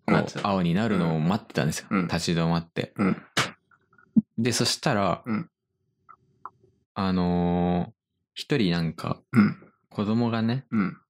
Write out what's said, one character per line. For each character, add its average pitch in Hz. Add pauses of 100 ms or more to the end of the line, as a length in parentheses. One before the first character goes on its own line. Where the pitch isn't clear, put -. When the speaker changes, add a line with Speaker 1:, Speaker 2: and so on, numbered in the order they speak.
Speaker 1:
う、 -
Speaker 2:
待 80
っ -
て -
た。 -
Speaker 1:
青 95
に 85
な 110
る 104
の 82
を 78
待 90
っ -
て -
た 65
ん -
で 80
す -
よ。 -
Speaker 2:
う 101
ん。 90
Speaker 1:
立 87
ち 90
止 82
ま 85
っ 82
て。 -
Speaker 2:
う 104
ん。 - (1160)
Speaker 1:
で、 117
そ 117
し -
た 143
ら、 98
Speaker 2:
う 117
ん。 - (1400)
Speaker 1:
あ 95
の 87
ー、 - (400)
一 -
人 101
な 85
ん 82
か、 - (120)
Speaker 2:
う 113
ん。 - (320)
Speaker 1:
子 107
供 113
が 113
ね、 117
Speaker 2:
う 113
ん。 - (120)